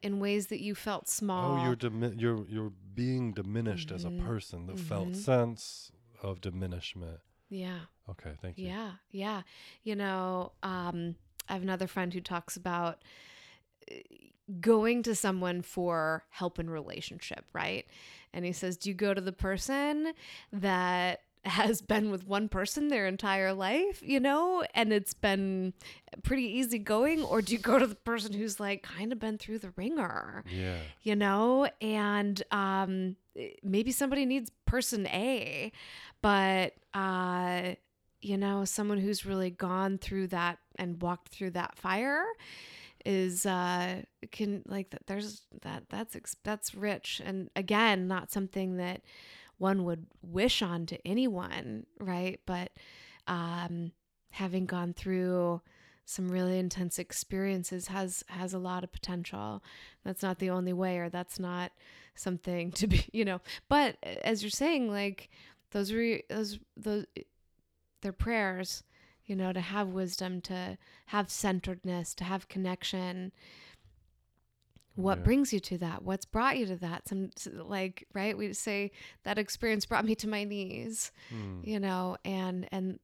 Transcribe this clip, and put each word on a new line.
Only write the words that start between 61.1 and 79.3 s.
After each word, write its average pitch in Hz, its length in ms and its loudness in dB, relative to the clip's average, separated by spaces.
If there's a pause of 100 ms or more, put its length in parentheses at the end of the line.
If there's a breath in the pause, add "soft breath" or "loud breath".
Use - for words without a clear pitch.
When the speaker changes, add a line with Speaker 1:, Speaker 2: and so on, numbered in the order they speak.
Speaker 1:
not 180 320 -4 (440 loud breath)
something 175 580 -2
to - 140 2
be, - 200 8
<laughs> - 60 -16
you 226 100 4
know. 185 160 2 (300 loud breath)
But 277 340 8
a-, - 240 -4
as 214 160 2
you're 208 60 -4
saying, 269 420 2
like, 202 380 -2 (420 loud breath)
those 202 220 0
re-, 233 360 2
those, 208 300 -4 (160)
those, 208 300 -2 (960)
they're 196 100 -4
prayers, 190 720 0 (420 soft breath)
you 202 100 -4
know, 185 160 0
to 185 80 -2
have 196 300 -2
wisdom, 185 500 -2
to 185 380 -6 (300 loud breath)
have 208 220 0
centeredness, 180 840 -2
to - 80 -6
have 180 240 -4
connection. 185 880 -4 (1600 loud breath)
What 190 240 4
Speaker 2:
Yeah. - 60 -4
Speaker 1:
brings 262 280 8
you 202 60 2
to 180 200 -4
that? 165 240 -4
What's 190 220 -2
brought 254 320 2
you 240 100 2
to 185 100 -2
that? 175 300 -6
Some, 190 280 -4
s-, - 160 -10
like, 190 640 -6
right? 202 240 -2
We 208 160 -2
say, 202 380 -2 (320 loud breath)
"That 208 140 0